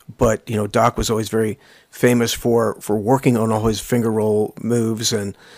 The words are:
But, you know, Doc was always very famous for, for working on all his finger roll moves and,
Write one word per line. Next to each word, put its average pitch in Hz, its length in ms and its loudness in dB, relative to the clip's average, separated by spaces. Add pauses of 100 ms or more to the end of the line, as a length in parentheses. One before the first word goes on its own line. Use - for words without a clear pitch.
(180)
But, 110 320 0
you 113 60 -2
know, 104 120 -2
Doc 117 300 2
was 107 120 -4
always 110 180 -2
very 110 320 -2 (300)
famous 120 440 2
for, 117 460 0
for 104 180 -2
working 123 380 2
on 110 160 0
all 110 160 0
his 107 140 -2
finger 117 280 0
roll 107 520 0
moves 113 500 -2
and, 101 260 -6 (200)